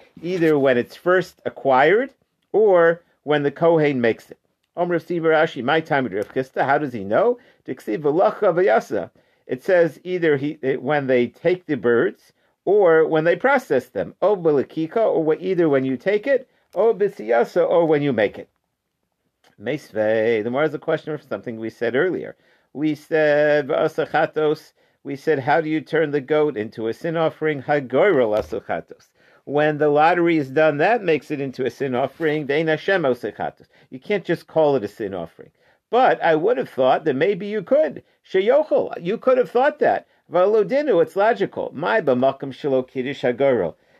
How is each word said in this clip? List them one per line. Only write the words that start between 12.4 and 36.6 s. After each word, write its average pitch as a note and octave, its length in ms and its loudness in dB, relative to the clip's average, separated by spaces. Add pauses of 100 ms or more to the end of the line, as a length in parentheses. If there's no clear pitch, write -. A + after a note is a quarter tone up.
or E3+ 420 4
when D#3 200 0
they E3+ 100 2
process B3 540 0
them. F2+ 320 -8
O G3+ 160 2
b'lekika, D#3+ 580 -2
or E3 400 0
wh-, - 60 -8
either F3 260 0
when C3+ 160 2
you C3 140 -2
take G#3 300 -2
it, C4 200 0 (260)
or G#3+ 200 2
b'siyasa, G#3 760 0
or E3+ 180 2
when D3+ 160 2
you C#3+ 120 0
make G#2 240 0
it. - 100 -18 (1120)
Meisvei, A2 800 0
the A#2+ 100 -4
more C#3 120 -2
is D3+ 100 0
a C#3 60 -8
question D#3 340 -6
of D3 80 -10
something A2 380 -10
we A2 100 -8
said A2+ 240 -4
earlier. C3+ 440 -2 (340)
We D3+ 240 -4
said, D3 720 0
v'asachatos, D#3 1040 -2 (320)
we C#3 140 -10
said, D3 220 -2
how D3 200 0
do D#3 100 -4
you D#3 120 -2
turn D3+ 300 -2
the C#3+ 100 -2
goat D3+ 340 0
into A2 320 -6
a A2+ 60 -4
sin E3 240 -6
offering? D#3 460 -4
Hagoyrel C3+ 720 0
asachatos. - 720 -8 (380)
When D3 340 -2
the D3+ 100 2
lottery E3+ 480 2
is C3 140 -4
done, D3+ 260 2
that G#3 240 0
makes D#3+ 300 -2
it C#3+ 100 -6
into C3 240 -6
a A#2 60 -4
sin C3+ 240 -6
offering. D3 500 -2
Ve'ein D3+ 220 -2
Hashem E3+ 340 0
asachatos. A#2 640 -4 (240)
You B2+ 100 -16
can't G3+ 240 -4
just E3 220 -4
call D3 300 2
it G2+ 80 -2
a G#2 40 -4
sin G2 280 -8
offering. - 340 -12 (400)
But G3 320 2
I E3 140 2
would G#3 220 0
have A3+ 120 -6